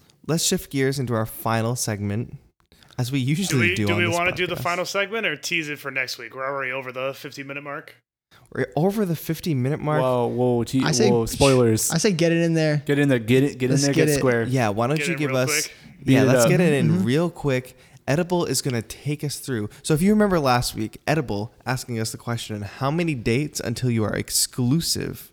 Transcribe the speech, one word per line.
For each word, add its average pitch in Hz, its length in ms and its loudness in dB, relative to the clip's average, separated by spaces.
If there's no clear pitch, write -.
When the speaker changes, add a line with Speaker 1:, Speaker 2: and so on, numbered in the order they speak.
Speaker 1:
Let's 165 160 0
shift - 280 -2
gears 139 280 0
into 120 160 -2
our 110 100 0
final 113 500 -2
segment, 104 600 -4
as 123 140 -4
we 139 120 -2
Speaker 2:
Do 131 80 0
Speaker 1:
usually 151 380 0
Speaker 2:
we, - 60 0
Speaker 1:
do 104 120 0
Speaker 2:
do 101 60 2
Speaker 1:
on 104 60 0
Speaker 2:
we 175 60 0
Speaker 1:
this 170 100 0
Speaker 2:
wanna 175 160 0
do 175 140 -4
the 175 100 -4
Speaker 1:
podcast. - 60 -6
Speaker 2:
final 175 240 -4
segment 196 400 -4
or 156 100 -2
tease 160 340 -6
it 143 100 -8
for 143 100 -10
next 131 300 -6
week? 117 160 -16
We're 131 120 -8
already 135 240 -6
over 127 200 -8
the 131 240 -6
fifty-minute 139 480 -14
mark. 147 320 -14
Speaker 1:
We're - 220 -4
over 202 280 2
the 170 120 -2
fifty-minute 147 640 -2
mark. 151 220 0
Speaker 3:
Whoa, 123 260 2
whoa, 120 360 2
te-, 131 200 0
Speaker 4:
I 151 80 2
say, 123 180 4
Speaker 3:
whoa, 117 160 4
spoilers. 123 680 4
Speaker 4:
I 165 60 2
say 208 140 2
get 165 200 2
it 170 120 2
in 165 100 2
there. 151 320 2
Speaker 3:
Get 143 140 2
in 143 100 4
there, 127 100 4
get 123 240 4
it, 143 140 -2
get 127 80 -2
in 127 60 2
Speaker 4:
Let's 139 140 2
Speaker 3:
there, 139 100 2
Speaker 4:
get 160 100 4
Speaker 3:
get 151 80 2
Speaker 4:
it. 139 60 2
Speaker 3:
square. 120 240 2
Speaker 1:
Yeah, 123 260 0
why 107 180 0
don't 151 100 0
Speaker 2:
Get 143 100 -2
Speaker 1:
you 135 60 -2
Speaker 2:
in 135 60 -6
Speaker 1:
give 143 120 -2
Speaker 2:
real 131 80 0
Speaker 1:
us, 131 100 0
Speaker 2:
quick. - 60 -16
Speaker 1:
yeah, - 0 -
Speaker 3:
Beat 135 120 6
it 135 140 6
Speaker 1:
let's 127 140 6
Speaker 3:
up. - 40 6
Speaker 1:
get - 120 4
it - 120 4
in 131 160 4
Speaker 4:
Mm-hmm. - 140 2
Speaker 1:
real 151 280 2
quick. 127 440 -4
Edible 170 380 0
is - 160 -2
gonna 120 200 -2
take - 420 -8
us 143 160 -6
through. 107 300 -6
So - 120 0
if 151 80 2
you 202 100 4
remember 208 280 4
last 123 360 2
week, 107 320 -8
Edible 113 460 -2
asking 123 340 -4
us 110 120 -4
the 120 60 -12
question, 110 440 -8
"How 131 300 -6
many 165 240 -2
dates 120 460 -2
until 120 280 -4
you 113 140 2
are 101 100 -2
exclusive 120 1200 -2